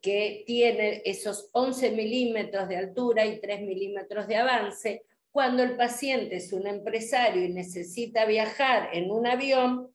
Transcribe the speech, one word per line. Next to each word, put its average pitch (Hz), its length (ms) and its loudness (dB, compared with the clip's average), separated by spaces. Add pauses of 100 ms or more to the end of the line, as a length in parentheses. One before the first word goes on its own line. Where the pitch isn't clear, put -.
que 202 440 -2
tiene 214 580 2
esos 196 480 -6
once 254 400 2
milímetros 214 760 0
de 180 80 -4
altura 220 480 2
y 214 160 -4
tres 202 200 -4
milímetros 196 640 -6
de 214 80 -2
avance. 220 720 0 (260)
Cuando 254 320 4
el 247 140 0
paciente 240 600 0
es 180 160 -8
un 196 140 -2
empresario 202 800 0
y 180 80 -2
necesita 180 720 -2
viajar 220 680 2
en 175 200 -2
un 233 160 2
avión 254 680 2